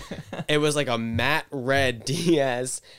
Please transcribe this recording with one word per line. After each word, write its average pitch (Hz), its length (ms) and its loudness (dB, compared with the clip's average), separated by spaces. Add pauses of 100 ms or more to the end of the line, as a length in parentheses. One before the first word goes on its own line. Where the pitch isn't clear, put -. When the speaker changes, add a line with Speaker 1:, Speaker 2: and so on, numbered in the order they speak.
(160)
Speaker 1:
<laughs> - 320 -10
Speaker 2:
It 151 120 2
was, 147 160 2
like, 143 140 0
a 117 80 2
matte 120 540 0
red 131 540 0
<laughs> - 0 -
D 170 340 2
S, 127 420 -2 (180)